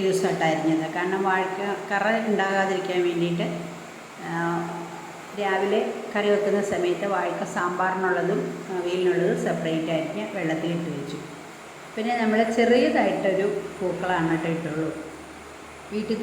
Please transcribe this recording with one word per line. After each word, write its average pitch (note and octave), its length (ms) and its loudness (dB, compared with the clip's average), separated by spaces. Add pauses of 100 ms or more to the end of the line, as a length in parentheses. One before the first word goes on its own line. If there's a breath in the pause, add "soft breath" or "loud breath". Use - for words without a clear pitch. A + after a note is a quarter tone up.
ദിവസമായിട്ടാണ് E3+ 460 2
അരിഞ്ഞത്. D#3+ 340 0 (100)
കാരണം F#3+ 320 0
വാഴയ്ക്ക F#3 340 0 (280)
കറ G3 160 4 (240)
ഉണ്ടാകാതിരിക്കാൻ F#3+ 760 2
വേണ്ടിയിട്ട്, E3+ 400 2 (840)
ആ, E3+ 60 -4 (1040)
രാവിലെ G3 400 2 (320)
കറി G#3 200 2
വെക്കുന്ന G3+ 280 4 (120)
സമയത്ത് F3 420 0
വാഴയ്ക്ക F3 400 -2
സാമ്പാറിനുള്ളതും F3+ 840 2 (380)
അവിയലിനുള്ളതും F3 680 2
സെപ്പറേറ്റ് E3 500 0
അരിഞ്ഞ് E3 260 -4 (140)
വെള്ളത്തിലിട്ട് E3 580 -2
വെച്ചു. C#3 240 -6 (800)
പിന്നെ A3+ 240 0
നമ്മൾ A3 180 4 (200)
ചെറിയതായിട്ടൊരു G#3+ 880 4 (320)
പൂക്കളാണ് F3 500 0
കേട്ടോ E3 240 2
ഇട്ടുള്ളൂ. D#3+ 340 -2 (1000)
വീട്ടിൽ G#3+ 320 -2